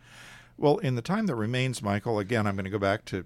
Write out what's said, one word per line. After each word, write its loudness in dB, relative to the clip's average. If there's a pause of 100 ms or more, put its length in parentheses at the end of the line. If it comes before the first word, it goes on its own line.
(600)
Well, 6
in 0
the -4
time -2
that 0
remains, 0
Michael, 0
again, 0
I'm 0
gonna -4
go -2
back 2
to -6